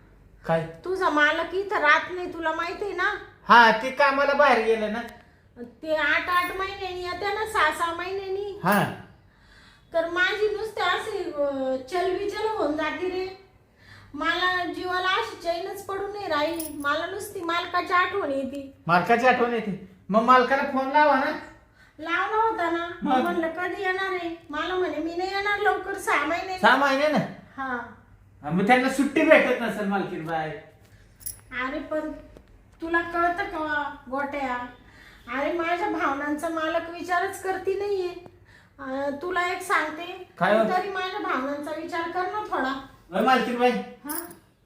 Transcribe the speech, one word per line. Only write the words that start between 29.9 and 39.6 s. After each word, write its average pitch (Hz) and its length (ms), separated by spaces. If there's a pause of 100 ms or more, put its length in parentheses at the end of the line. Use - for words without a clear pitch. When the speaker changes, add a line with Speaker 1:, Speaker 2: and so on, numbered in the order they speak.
Speaker 1:
बाय. 160 220 (1120)
Speaker 2:
अरे 285 160
पण 302 340 (720)
तुला 339 180
कळतं 349 440
का 302 520 (140)
गोट्या? 262 580 (720)
अरे 302 140
माझ्या 349 380
भावनांचा 302 580
मालक 330 420
विचारच 349 520
करती 381 320
नाहीये. 392 340 (720)
अं, 269 320 (120)
तुला 359 240
एक 359 160